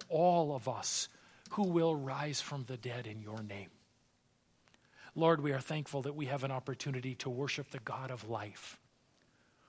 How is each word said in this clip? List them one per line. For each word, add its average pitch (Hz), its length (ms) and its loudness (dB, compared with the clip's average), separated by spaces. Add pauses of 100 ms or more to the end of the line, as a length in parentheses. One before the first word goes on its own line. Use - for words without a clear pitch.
all 170 480 6
of 127 120 -2
us - 400 -2 (440)
who 208 120 2
will 165 300 6
rise 139 460 -2
from 139 240 -4
the 127 140 -6
dead 120 280 -6
in 107 140 -8
your 107 220 -6
name. 101 260 -8 (1500)
Lord, 160 280 6
we 147 100 2
are 135 80 2
thankful 143 420 -2
that 147 120 -4
we 151 120 -2
have 135 180 -2
an 135 60 0
opportunity 131 680 -4
to - 120 -6
worship 135 420 -4
the - 100 -10
God 127 300 -6
of 113 200 -8
life, 104 480 -6 (920)